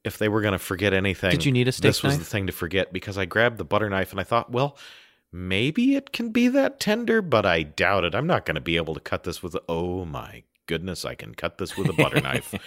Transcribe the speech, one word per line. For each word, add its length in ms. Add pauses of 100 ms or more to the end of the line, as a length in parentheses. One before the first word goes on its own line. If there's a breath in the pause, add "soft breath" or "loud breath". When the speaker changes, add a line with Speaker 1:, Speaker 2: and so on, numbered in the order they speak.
Speaker 1:
if 140
they 120
were 120
gonna 160
forget 360
anything, 380
Speaker 2:
Did 140
you 60
need 160
a 40
steak 180
Speaker 1:
this 120
was 120
Speaker 2:
knife? 60
Speaker 1:
the 60
thing 220
to 60
forget, 380
because 280
I 60
grabbed 340
the 60
butter 260
knife 200
and 80
I 40
thought, 280
"Well, 240 (560 loud breath)
maybe 640
it 180
can 180
be 160
that 320
tender, 420
but 240
I 160
doubt 440
it. 100
I'm 100
not 200
gonna 160
be 160
able 180
to 60
cut 240
this 180
with 100
a," 160
oh 360
my 380 (240)
goodness, 380
I 100
can 200
cut 240
this 180
with 120
a 40
butter 280
Speaker 2:
<laughs> 0
Speaker 1:
knife. 320 (140)